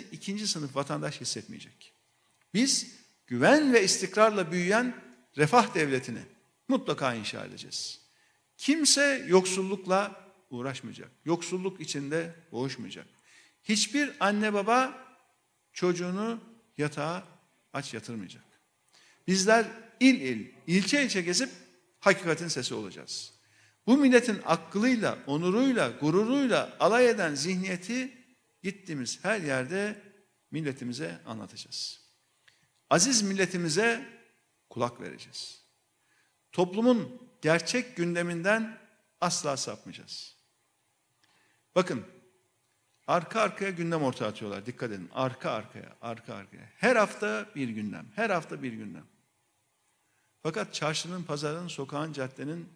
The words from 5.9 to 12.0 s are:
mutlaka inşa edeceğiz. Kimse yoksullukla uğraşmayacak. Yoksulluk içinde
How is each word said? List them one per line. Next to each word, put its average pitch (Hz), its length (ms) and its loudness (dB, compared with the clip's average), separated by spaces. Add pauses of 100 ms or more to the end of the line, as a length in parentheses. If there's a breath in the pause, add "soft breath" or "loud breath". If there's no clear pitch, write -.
mutlaka 143 460 0
inşa 104 320 -8
edeceğiz. - 560 -12 (560 soft breath)
Kimse 285 720 4
yoksullukla 190 1040 2 (180)
uğraşmayacak. 123 640 -10 (140)
Yoksulluk 180 560 -4
içinde 156 540 -6 (160)